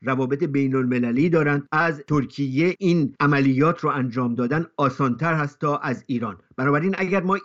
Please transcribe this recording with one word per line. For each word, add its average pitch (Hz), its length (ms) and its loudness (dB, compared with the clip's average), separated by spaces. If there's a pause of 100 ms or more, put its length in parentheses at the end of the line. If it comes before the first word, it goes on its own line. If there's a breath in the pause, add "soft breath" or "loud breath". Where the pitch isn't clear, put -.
روابط 135 420 -2
بین 139 300 0
المللی 123 540 2
دارند، 147 440 2
از 156 360 0
ترکیه 143 680 0
این 170 420 0
عملیات 139 600 2
رو 151 100 0
انجام 127 440 -2
دادن 127 320 0 (100)
آسانتر 139 580 0
هست 151 260 -4
تا 147 160 0
از 135 300 -6
ایران. 113 300 -4 (200)
بنابراین 147 420 0
اگر 190 240 0
ما 190 220 0